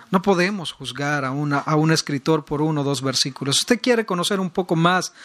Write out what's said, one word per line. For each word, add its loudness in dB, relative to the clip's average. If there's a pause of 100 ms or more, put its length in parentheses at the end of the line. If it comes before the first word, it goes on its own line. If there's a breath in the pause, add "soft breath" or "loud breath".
(100)
No 2
podemos 0
juzgar -4
a -4
una, 0
a 0
un 4
escritor 0
por -2
uno 0
o 0
dos -2
versículos. -2
Si 0
usted 0
quiere 0
conocer -2
un -4
poco -2
más 2 (120)